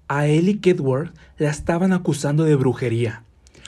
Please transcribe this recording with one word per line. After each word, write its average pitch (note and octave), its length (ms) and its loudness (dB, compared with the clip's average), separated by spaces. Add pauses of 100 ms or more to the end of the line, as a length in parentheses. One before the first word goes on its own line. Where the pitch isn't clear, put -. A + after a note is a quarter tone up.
a D3 180 0
Ellie F3 320 2
Kedworth D3+ 560 0 (220)
la D3 120 0
estaban E3+ 440 0
acusando D3+ 500 0
de D#3 120 4
brujería, A#2+ 680 -2 (440)